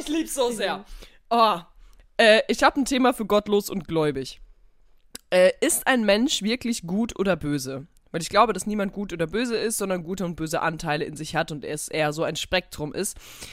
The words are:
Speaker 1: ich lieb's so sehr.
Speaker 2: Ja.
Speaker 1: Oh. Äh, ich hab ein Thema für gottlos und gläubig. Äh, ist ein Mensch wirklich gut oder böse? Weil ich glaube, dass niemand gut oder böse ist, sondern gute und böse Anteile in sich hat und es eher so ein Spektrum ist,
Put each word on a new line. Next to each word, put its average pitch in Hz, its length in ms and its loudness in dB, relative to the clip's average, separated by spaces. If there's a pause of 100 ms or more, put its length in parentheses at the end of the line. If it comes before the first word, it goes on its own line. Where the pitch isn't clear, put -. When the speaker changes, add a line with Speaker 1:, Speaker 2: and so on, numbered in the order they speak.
Speaker 1:
ich - 80 -10
lieb's 311 260 -4
so 247 160 -2
sehr. 208 160 -4
Speaker 2:
Ja. 175 180 -4 (460)
Speaker 1:
Oh. 220 300 4 (560)
Äh, 220 320 8
ich 233 160 2
hab 302 120 6
ein 277 80 2
Thema 254 280 4
für 220 140 -4
gottlos 208 440 2
und 190 160 -6
gläubig. 151 540 -2 (920)
Äh, 185 300 8
ist - 260 0
ein 254 180 2
Mensch 208 380 2
wirklich 226 420 -4
gut 202 320 -2
oder 196 200 2
böse? 143 500 -6 (240)
Weil 170 100 -4
ich 160 80 -8
glaube, 220 240 4
dass - 140 -4
niemand 208 260 -2
gut 196 200 -8
oder 165 160 -4
böse 226 280 -2
ist, 220 220 -2
sondern 190 240 -2
gute 185 220 -6
und 170 100 -4
böse 160 260 -4
Anteile 160 440 -2
in 156 120 -10
sich 156 200 -8
hat 165 160 -2
und 143 120 -10
es 147 240 -8
eher 151 240 0
so 156 120 -2
ein 151 120 -4
Spektrum 151 560 -4
ist, 180 240 -6 (360)